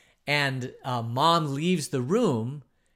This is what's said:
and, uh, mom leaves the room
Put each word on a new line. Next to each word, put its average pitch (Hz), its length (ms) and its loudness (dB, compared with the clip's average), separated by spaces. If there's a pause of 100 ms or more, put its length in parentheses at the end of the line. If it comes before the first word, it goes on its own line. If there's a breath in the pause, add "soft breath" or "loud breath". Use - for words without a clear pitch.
(280 soft breath)
and, 135 460 0 (100)
uh, 123 180 -2
mom 143 520 2
leaves 160 340 0
the 135 140 -2
room 139 640 0 (320)